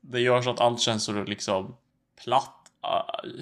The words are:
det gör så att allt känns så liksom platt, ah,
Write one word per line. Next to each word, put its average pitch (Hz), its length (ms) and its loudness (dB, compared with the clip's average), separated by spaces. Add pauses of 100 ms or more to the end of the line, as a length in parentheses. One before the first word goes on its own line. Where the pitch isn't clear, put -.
det 123 180 -4
gör 123 220 4
så 123 80 0
att 117 100 0
allt 120 220 4
känns 110 220 0
så 104 200 -2
liksom 101 520 -4 (480)
platt, - 480 -2 (100)
ah, - 400 -4 (200)